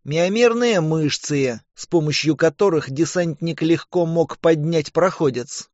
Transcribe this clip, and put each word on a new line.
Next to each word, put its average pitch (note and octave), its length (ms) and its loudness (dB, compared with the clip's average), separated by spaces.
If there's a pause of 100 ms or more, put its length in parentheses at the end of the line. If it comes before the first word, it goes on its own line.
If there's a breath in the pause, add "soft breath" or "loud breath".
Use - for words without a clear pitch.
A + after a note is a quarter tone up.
миомерные A3 760 2
мышцы, D3 800 -2 (160)
с - 100 -18
помощью D3+ 520 0
которых D#3+ 540 0
десантник E3 680 -2
легко E3+ 440 0
мог E3 320 -2
поднять D#3+ 560 0
проходец. D3+ 800 -2